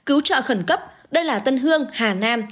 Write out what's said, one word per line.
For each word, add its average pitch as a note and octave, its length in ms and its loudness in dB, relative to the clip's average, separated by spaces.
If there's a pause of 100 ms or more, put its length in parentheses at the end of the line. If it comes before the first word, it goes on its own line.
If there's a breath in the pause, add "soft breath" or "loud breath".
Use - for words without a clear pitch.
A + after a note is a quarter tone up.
cứu C#4+ 160 4
trợ C#4+ 200 0
khẩn G#3 220 -2
cấp. E4+ 160 0 (320 loud breath)
Đây E4+ 120 2
là C4+ 160 -2
Tân C4 180 0
Hương, D4+ 360 2
Hà A3+ 200 0
Nam. A3 380 -2